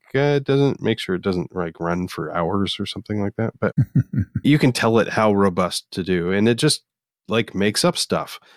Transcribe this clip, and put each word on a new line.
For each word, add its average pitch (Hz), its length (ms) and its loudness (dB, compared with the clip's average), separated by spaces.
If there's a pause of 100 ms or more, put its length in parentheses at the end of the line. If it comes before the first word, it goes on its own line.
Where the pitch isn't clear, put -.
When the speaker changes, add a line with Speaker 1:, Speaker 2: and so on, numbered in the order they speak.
(140)
Speaker 1:
Uh, 143 260 2
it 139 40 -10
doesn't, 139 360 2
make 110 180 -2
sure - 160 -4
it 87 60 -2
doesn't, 92 340 -2
like, 85 240 -6
run 87 300 -2
for 78 260 -8
hours 90 460 -2
or 101 60 -6
something 104 340 -6
like 101 160 -4
that, 113 240 -4
but 104 160 -2
Speaker 2:
<laughs> - 680 0
Speaker 1:
you 143 160 6
can 135 140 4
tell 113 260 2
it 104 120 2
how 107 240 2
robust 95 560 0
to 95 120 -6
do, 90 300 0
and 101 160 2
it 120 60 4
just, 143 300 0 (440)
like, 113 260 -2
makes 101 300 0
up 123 140 2
stuff. - 420 -4 (160)